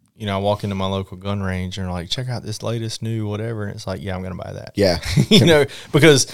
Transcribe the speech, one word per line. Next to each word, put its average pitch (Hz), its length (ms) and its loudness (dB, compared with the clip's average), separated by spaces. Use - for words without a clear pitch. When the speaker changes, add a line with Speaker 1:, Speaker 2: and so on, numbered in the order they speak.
Speaker 1:
you 110 120 -8
know, 98 80 -2
I 98 40 0
walk 101 240 0
into 101 120 -4
my 95 100 -2
local 95 320 -4
gun 101 240 -4
range 92 360 -4
and 95 100 -6
they're 87 40 -6
like, 87 180 -6
"Check 127 200 -6
out - 140 -8
this 107 200 -8
latest 113 380 -6
new 110 260 -4
whatever." 104 380 -6
And 101 100 -10
it's - 120 -12
like, 95 140 -6
"Yeah, 92 140 -6
I'm 92 60 -6
gonna 92 140 -8
buy - 180 -12
that." - 220 -14
Speaker 2:
Yeah. 90 240 2
Speaker 1:
<laughs> - 140 4
You 220 160 8
know, 151 200 6
because 147 420 6